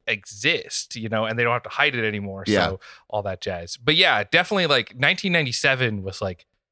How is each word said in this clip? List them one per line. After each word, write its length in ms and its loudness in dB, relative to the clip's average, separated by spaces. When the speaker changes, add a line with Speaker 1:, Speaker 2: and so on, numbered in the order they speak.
Speaker 1:
exist, 920 -4
you 100 -6
know, 180 0
and 140 -4
they 40 2
don't 100 2
have 100 -4
to 60 -12
hide 260 2
it 80 -2
anymore. 440 -4
Speaker 2:
Yeah. 200 4
Speaker 1:
So 120 -6
all 160 -4
that 180 0
jazz. 360 -8
But 180 0
yeah, 340 4
definitely, 380 2
like, 280 0
nineteen 360 0
ninety-seven 720 0
was, 180 -8
like, 260 -8